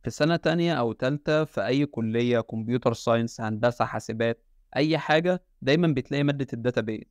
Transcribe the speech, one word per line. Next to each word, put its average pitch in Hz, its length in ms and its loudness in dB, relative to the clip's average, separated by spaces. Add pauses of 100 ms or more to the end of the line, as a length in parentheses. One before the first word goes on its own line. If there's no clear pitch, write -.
(160)
سنة 160 200 2
تانية 170 380 0
أو 120 180 0
تالتة 147 520 -2
في 104 220 -4
أي 135 200 2
كلية، 117 540 0
كمبيوتر 117 540 -2
ساينس، 117 480 0
هندسة، 113 440 0
حاسبات، 113 580 -4 (320)
أي 156 220 2
حاجة، 170 460 2 (180)
دايما 151 260 4
بتلاقي 139 360 0
مادة 143 300 0
الداتابيز. 113 580 -2